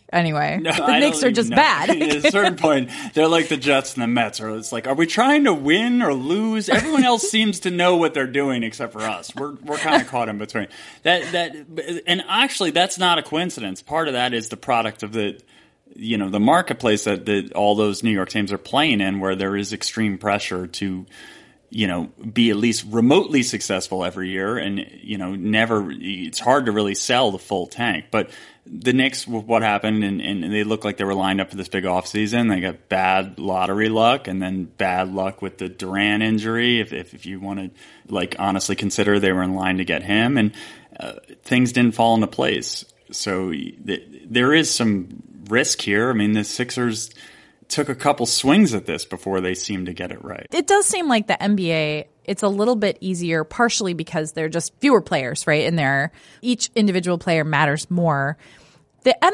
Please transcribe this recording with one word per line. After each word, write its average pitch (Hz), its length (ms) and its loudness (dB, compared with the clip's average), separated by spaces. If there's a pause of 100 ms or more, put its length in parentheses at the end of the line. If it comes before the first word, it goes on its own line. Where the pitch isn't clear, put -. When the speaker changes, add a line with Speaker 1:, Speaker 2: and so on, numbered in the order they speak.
(120)
Speaker 1:
anyway. 156 480 0
Speaker 2:
No, 160 120 0
Speaker 1:
The - 120 0
Speaker 2:
I 262 160 4
Speaker 1:
Knicks 294 200 2
Speaker 2:
don't 254 100 4
Speaker 1:
are - 20 2
just 226 140 0
Speaker 2:
even 117 100 -2
know. 285 60 8
Speaker 1:
bad. 202 280 2
Speaker 2:
<laughs> - 120 0
At 285 240 2
a - 40 4
certain 196 260 2
point, 139 340 2 (240)
they're 156 120 4
like 165 220 2
the 156 80 -2
Jets 135 380 0
and 127 80 -4
the 117 40 0
Mets. 117 360 -2
Or 110 80 -6
it's 110 220 -8
like, 117 140 -6
are 135 60 0
we 165 140 2
trying 277 380 4
to 208 100 4
win 214 480 2
or 160 100 2
lose? 202 560 -2
Everyone 269 360 2
else 247 180 4
Speaker 1:
<laughs> - 80 -4
Speaker 2:
seems 220 300 0
to 185 100 -4
know 180 260 4
what 165 160 2
they're 135 140 -2
doing 127 360 0
except 113 300 -8
for 107 80 -10
us. 104 340 -6
We're, 139 280 -8
we're 147 160 -6
kinda 151 260 2
caught 120 240 -4
in 107 80 -4
between. 107 320 -6 (360)
That, 170 280 2
that, 160 760 -6
and 185 220 2
actually, 196 440 0
that's 180 260 2
not 175 200 4
a 147 40 -2
coincidence. 139 580 -6
Part 160 260 -4
of 143 60 -2
that 123 220 0
is 110 160 -4
the 110 80 -10
product 113 440 -2
of 107 100 -8
the, 104 280 -4 (560)
you 110 220 -4
know, 95 100 -2
the 101 120 0
marketplace 123 640 2
that, 101 200 -2
that 101 300 -2
all 104 200 2
those 104 280 0
New 113 100 2
York 95 160 0
teams 101 240 -2
are 98 60 -2
playing 135 420 0
in, 98 180 0
where 95 160 0
there 98 220 -2
is 101 160 -4
extreme 104 460 -4
pressure 101 480 -2
to 92 400 -6 (640)
you 110 140 0
know, 87 240 -4 (220)
be 113 180 4
at 104 60 2
least 110 320 0
remotely 127 560 4
successful 92 600 -4
every 92 260 -6
year 95 280 -4
and, 98 260 -4 (180)
you 104 140 -8
know, 95 200 -6
never, 107 540 2
it's 90 500 -8
hard 131 260 2
to 107 60 2
really 101 240 0
sell 123 340 2
the 95 80 -4
full 92 300 -6
tank. 101 420 -4
But 104 200 0 (360)
the 123 260 -2
Knicks, 131 320 0
w-, 113 200 -6
what 113 180 2
happened, 107 400 0
and, 98 180 -2
and 95 320 -4
they 107 120 2
looked 107 200 -2
like 101 120 -4
they 98 80 -4
were 98 100 0
lined 95 260 0
up 95 100 -4
for 101 60 -14
this 92 120 -10
big 95 160 -4
offseason. 104 680 0
They 92 80 0
got 90 280 -6
bad 95 500 0
lottery 95 500 0
luck 117 380 2
and 95 160 -4
then 92 220 -4
bad 92 500 -2
luck 95 280 -4
with 95 160 -10
the 92 100 -6
Durant 101 560 0
injury, 113 560 0
if, 101 120 -6
if, - 220 -10
if - 100 -20
you 92 140 -10
wanna, 98 320 -8 (380)
like, 90 320 -4
honestly 98 340 0
consider 101 460 2
they 98 120 4
were 92 120 0
in 95 100 0
line 92 240 0
to 92 60 -2
get 85 180 -2
him. 110 340 2
And, 107 160 4 (460)
uh, 110 160 -12 (300)
things 123 280 2
didn't 120 220 4
fall 113 220 4
into 107 100 2
place. - 580 -4 (280)
So 92 380 -4
y-, 73 240 -8 (120)
th-, - 420 -8
there 123 240 4
is 160 220 4
some 101 480 0 (260)
risk 127 320 0
here. 107 300 0
I 123 40 0
mean, 104 180 2
the 107 100 2
Sixers 120 680 -4 (580)
took - 200 -2
a 131 60 -4
couple 143 320 0
swings 151 480 4
at 95 100 -4
this - 200 -6
before 92 360 -4
they 92 140 -2
seemed 92 320 -6
to 90 60 -8
get - 180 -10
it - 140 -14
right. - 260 -14
Speaker 1:
It - 160 0
does 403 200 4
seem 349 220 -2
like 220 200 2
the - 120 -2
N 202 140 2
B 180 180 0
A, 151 360 -2 (160)
it's - 180 -6
a 208 60 2
little 208 260 2
bit 202 260 0
easier, 170 440 -2
partially 202 500 0
because 160 380 -4
there 160 140 -2
are - 20 -4
just 165 320 -4
fewer 254 200 6
players, 131 460 -4
right? 151 200 2
And 170 120 0
there, 139 320 2 (320)
each 240 320 -2
individual 185 420 2
player 165 280 0
matters 147 440 2
more. 156 480 0 (680)
The 254 200 4
N 381 100 6